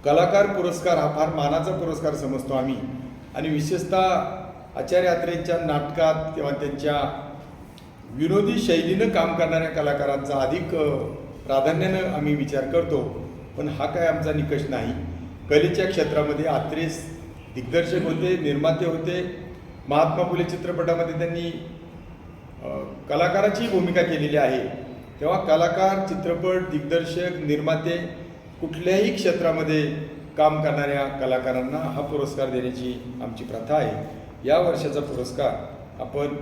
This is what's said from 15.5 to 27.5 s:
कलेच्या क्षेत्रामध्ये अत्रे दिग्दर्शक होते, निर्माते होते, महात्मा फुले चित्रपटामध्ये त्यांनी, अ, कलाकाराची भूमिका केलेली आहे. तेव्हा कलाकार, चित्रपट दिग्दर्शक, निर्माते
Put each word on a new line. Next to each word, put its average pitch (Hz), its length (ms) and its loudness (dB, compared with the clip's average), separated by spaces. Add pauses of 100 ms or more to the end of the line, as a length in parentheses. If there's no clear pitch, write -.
कलेच्या 151 360 6
क्षेत्रामध्ये 151 580 2
अत्रे 156 400 0 (680)
दिग्दर्शक 160 500 0
होते, 180 320 0
निर्माते 156 500 2
होते, 175 500 -2 (520)
महात्मा 156 400 4
फुले 170 160 0
चित्रपटामध्ये 165 720 -2
त्यांनी, 170 480 -4 (960)
अ, 135 60 -8 (400)
कलाकाराची 196 600 2
भूमिका 180 340 4
केलेली 151 340 2
आहे. 131 320 4 (520)
तेव्हा 170 180 2
कलाकार, 185 680 4
चित्रपट 180 640 0
दिग्दर्शक, 160 680 0 (100)
निर्माते 156 500 0 (640)